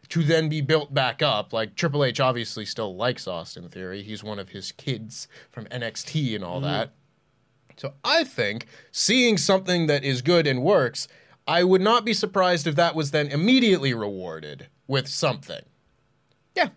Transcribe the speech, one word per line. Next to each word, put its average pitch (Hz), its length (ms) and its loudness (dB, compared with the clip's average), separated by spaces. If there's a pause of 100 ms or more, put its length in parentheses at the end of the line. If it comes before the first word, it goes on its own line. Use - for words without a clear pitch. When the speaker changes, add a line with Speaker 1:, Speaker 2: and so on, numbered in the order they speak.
Speaker 1:
to 165 160 0
then 160 240 2
be 151 120 -2
built 147 320 0
back 131 300 0
up. 113 300 0
Like, 113 240 -4
Triple 147 260 0
H 123 160 0
obviously 120 480 -2
still 101 300 -6
likes 120 320 -2
Austin 87 400 -10
Theory. 92 340 -12
He's 104 220 -12
one 104 160 -10
of 95 80 -14
his - 240 -12
kids 110 560 -10 (240)
from 110 180 -14
N 120 140 -8
X 110 180 -8
T 135 320 -4
and 101 100 -8
all 90 160 -6
Speaker 2:
Mm. - 40 -4
Speaker 1:
that. 95 260 -2 (840)
So 135 160 -12 (100)
I 294 220 0
think 107 420 -6 (240)
seeing 233 480 2
something 180 480 2
that 143 160 2
is 131 200 -2
good 165 260 4
and 127 140 0
works, 147 440 2 (420)
I 170 140 4
would 185 200 6
not 220 220 4
be 233 80 0
surprised 180 540 2
if 156 80 0
that 165 220 4
was 147 160 -2
then 147 160 2
immediately 175 640 4
rewarded 90 720 -8 (220)
with 135 180 -2
something. - 540 -4 (960)
Speaker 2:
Yeah. 294 200 2